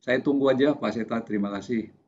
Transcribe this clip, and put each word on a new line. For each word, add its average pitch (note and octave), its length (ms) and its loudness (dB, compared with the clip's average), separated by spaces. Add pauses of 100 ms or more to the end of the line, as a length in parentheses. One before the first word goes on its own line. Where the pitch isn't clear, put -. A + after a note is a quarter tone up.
Saya B2+ 160 2
tunggu C#3 320 2
aja, C#3 240 4
Pak A2 160 -4
Seta. A2+ 320 -4
Terima G2+ 280 -2
kasih. G#2 360 -6 (200)